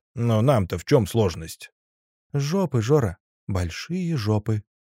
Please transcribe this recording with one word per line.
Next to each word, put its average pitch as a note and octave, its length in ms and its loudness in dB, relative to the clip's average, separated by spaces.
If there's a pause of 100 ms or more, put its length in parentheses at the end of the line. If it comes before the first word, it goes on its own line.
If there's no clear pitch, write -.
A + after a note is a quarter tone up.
(160)
Но A2+ 260 2
нам-то A2+ 360 2
в - 80 -12
чем B2+ 200 4
сложность?» E2 640 -2 (640)
«Жопы, C#3+ 480 0
Жора, A2+ 360 2 (300)
большие D#3+ 720 -4
жопы. G#2+ 460 0 (200)